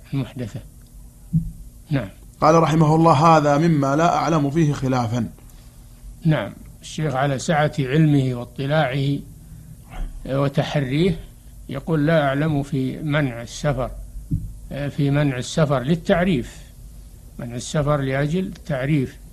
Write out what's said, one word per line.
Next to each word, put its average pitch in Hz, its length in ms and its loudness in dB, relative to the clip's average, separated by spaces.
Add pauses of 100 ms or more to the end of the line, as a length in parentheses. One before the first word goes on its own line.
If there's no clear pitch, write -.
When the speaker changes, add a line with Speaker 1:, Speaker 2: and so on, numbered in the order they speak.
(140)
Speaker 1:
المحدثة. 123 460 -6 (1300)
نعم. 123 180 -2 (320)
Speaker 2:
قال 151 140 6
رحمه 160 400 4
الله: 165 180 6
"هذا 147 460 6
مما 147 380 2
لا 165 200 2
أعلم 143 340 0
فيه 147 220 2
خلافاً". 120 560 -2 (960)
Speaker 1:
نعم، 123 280 2 (300)
الشيخ 156 320 -6
على 135 240 0
سعة 151 400 2
علمه 139 560 4
واطلاعه 139 840 -2 (1080)
وتحريه 139 920 0 (480)
يقول: 143 380 -2
"لا 160 160 4
أعلم 143 400 0
في 131 400 -4
منع 143 400 0
السفر، 127 480 -4 (800)
في 139 420 -2
منع 143 280 2
السفر 139 420 2
للتعريف، 170 760 0 (840)
منع 120 160 -10
السفر 147 420 0
لأجل 147 500 -2
التعريف 139 680 -2 (160)